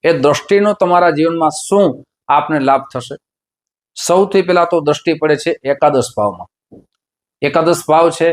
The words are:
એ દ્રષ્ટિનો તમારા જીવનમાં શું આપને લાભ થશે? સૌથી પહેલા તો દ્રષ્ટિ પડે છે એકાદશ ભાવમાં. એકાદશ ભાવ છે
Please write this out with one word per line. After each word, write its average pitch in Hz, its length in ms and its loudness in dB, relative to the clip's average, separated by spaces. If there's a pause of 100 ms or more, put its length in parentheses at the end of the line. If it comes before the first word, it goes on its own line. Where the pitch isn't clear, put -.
એ 160 140 4
દ્રષ્ટિનો 202 560 2
તમારા 175 440 2
જીવનમાં 160 400 -2
શું 196 280 0 (420)
આપને 151 320 0
લાભ 135 280 0
થશે? 135 280 -12 (800)
સૌથી 190 460 0
પહેલા 175 240 0
તો 170 140 0
દ્રષ્ટિ 147 340 -2
પડે 151 220 0
છે 160 160 -4 (120)
એકાદશ 139 520 0
ભાવમાં. 92 340 -6 (920)
એકાદશ 160 440 0
ભાવ 160 240 4
છે 165 220 -2